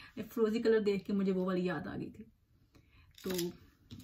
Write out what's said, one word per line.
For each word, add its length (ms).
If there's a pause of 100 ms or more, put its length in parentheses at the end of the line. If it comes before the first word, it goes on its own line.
(180)
frozy 420
color 220
देख 220
के 100
मुझे 180
वो 140
वाली 180
याद 240
आ 80
गई 140
थी। 160 (960)
तो 280 (520)